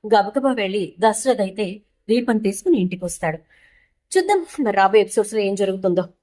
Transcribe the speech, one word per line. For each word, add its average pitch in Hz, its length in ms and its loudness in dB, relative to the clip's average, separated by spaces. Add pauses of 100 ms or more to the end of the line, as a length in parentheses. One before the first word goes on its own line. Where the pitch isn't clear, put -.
గబగబా 214 500 2
వెళ్లి 202 300 -2 (160)
దశరథ్ 226 420 2
అయితే 190 240 -4 (440)
దీపం 240 280 2
తీసుకుని 220 400 0
ఇంటికొస్తాడు. 180 640 -4 (760)
చూద్దాం 381 240 2 (260)
మరి 202 160 0
రాబోయే 196 240 6
ఎపిసోడ్స్ 208 300 -2
లో 214 120 0
ఏం 196 140 -2
జరుగుతుందో. 190 420 0 (200)